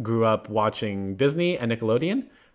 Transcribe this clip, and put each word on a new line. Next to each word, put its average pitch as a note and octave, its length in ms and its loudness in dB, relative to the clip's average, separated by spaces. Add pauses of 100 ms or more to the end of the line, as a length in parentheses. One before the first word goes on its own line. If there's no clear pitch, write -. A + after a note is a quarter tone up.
grew A2+ 220 2
up A2 240 2
watching G#2 640 -2
Disney D#3+ 420 2
and A#2 140 -2
Nickelodeon. B2+ 540 0 (280)